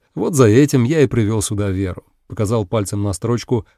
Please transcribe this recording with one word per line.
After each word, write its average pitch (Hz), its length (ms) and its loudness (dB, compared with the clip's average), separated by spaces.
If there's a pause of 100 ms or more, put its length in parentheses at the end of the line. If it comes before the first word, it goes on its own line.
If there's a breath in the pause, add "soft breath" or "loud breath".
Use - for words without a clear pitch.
(140)
Вот 196 200 -4
за 131 120 6
этим 127 380 4
я 151 180 2
и 127 40 6
привёл 110 360 -2
сюда 101 260 -4
Веру. 92 360 -6 (240)
Показал 107 360 -2
пальцем 101 380 -4
на 101 100 -2
строчку 113 540 -4 (120)